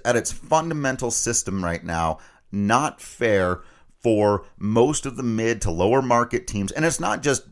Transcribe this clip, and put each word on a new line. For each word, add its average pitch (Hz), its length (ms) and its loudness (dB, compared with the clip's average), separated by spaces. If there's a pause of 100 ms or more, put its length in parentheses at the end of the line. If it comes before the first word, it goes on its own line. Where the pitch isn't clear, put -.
at 120 100 2
its 113 160 -2
fundamental 143 800 -2
system 98 500 -2
right 85 220 -4
now, 82 360 -2 (300)
not 107 520 0
fair 95 600 0 (380)
for 104 440 2 (120)
most 120 480 2
of 131 120 -8
the 135 60 -6
mid 113 400 0
to 104 80 0
lower 101 300 4
market 120 460 0
teams. 101 240 -4
And 156 140 0
it's 160 160 0
not 107 200 -2
just 135 300 0